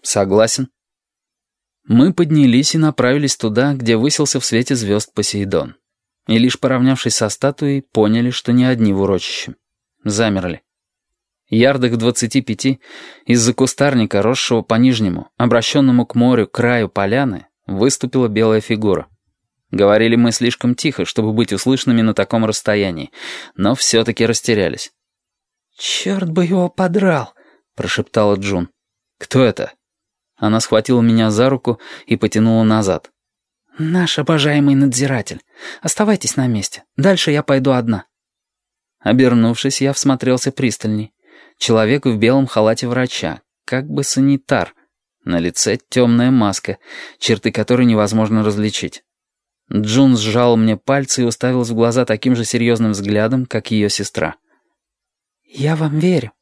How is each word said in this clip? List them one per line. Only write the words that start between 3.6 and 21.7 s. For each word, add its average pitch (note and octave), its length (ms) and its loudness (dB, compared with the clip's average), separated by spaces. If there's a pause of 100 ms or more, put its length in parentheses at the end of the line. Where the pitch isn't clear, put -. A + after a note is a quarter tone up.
где A#2 240 0
высился C#3 420 0
в - 60 -8
свете B2 300 -2
звёзд G#2+ 380 -4
Посейдон, G2 600 -4 (520)
и A2+ 100 2
лишь B2 220 0
поравнявшись B2+ 560 0
со G#2+ 140 -2
статуей, C#3 520 -4
поняли, A2+ 480 0
что - 220 -4
не B2 140 4
одни A2+ 280 2
в F#2+ 80 -2
урочище. - 540 -4 (480)
Замерли. G2+ 580 -2 (880)
Ярдах B2 420 2
в A#2+ 60 -2
двадцати A#2+ 440 0
пяти C3 380 -4 (460)
из-за A#2+ 280 2
кустарника, B2+ 680 0
росшего A#2 400 0
по A2+ 140 -2
нижнему, A2 640 0
обращённому B2 680 2
к - 100 -12
морю A#2+ 320 2
краю A#2 400 0
поляны, G2+ 600 -2 (200)
выступила B2 640 0
белая A2 320 2
фигура. G#2+ 460 -2 (600)
Говорили G#2+ 460 2
мы A#2 160 4
слишком A#2+ 440 -2
тихо, C#3 300 -4
чтобы G#2+ 280 -2
быть A2+ 180 0
услышанными A#2+ 500 0